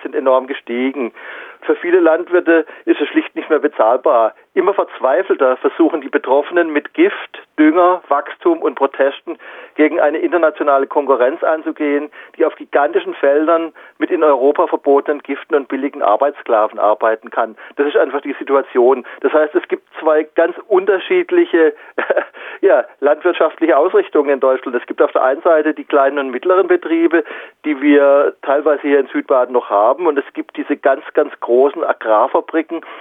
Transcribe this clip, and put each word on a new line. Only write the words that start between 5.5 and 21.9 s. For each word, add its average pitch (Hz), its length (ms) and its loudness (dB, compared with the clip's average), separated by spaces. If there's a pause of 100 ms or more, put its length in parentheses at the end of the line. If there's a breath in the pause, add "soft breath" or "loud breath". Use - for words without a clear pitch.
versuchen - 440 0
die 135 80 -12
Betroffenen 147 640 -2
mit 147 220 -4
Gift, - 480 -2 (160)
Dünger, 175 500 4
Wachstum 156 540 -2
und 139 140 -4
Protesten 139 600 -2 (380 loud breath)
gegen 151 240 0
eine 151 200 0
internationale 147 680 0
Konkurrenz 135 560 0
anzugehen, 151 680 -4 (260 loud breath)
die - 80 0
auf - 100 -2
gigantischen 160 600 -2
Feldern 156 580 0 (260 loud breath)
mit 165 140 -4
in 160 100 0
Europa 147 460 2
verbotenen 143 520 0
Giften 143 360 -6
und 135 100 -2
billigen 139 340 -6
Arbeitssklaven 110 760 0
arbeiten 110 520 0
kann. 110 260 -6 (180 loud breath)
Das 143 140 -2
ist - 80 -4
einfach 143 240 -2
die 139 180 -8
Situation. 127 640 0 (160 loud breath)
Das 135 120 0
heißt, 151 240 0
es 113 100 -2
gibt - 160 -6 (160)
zwei 156 380 0
ganz 170 180 0 (140)
unterschiedliche, 180 1080 0 (220 loud breath)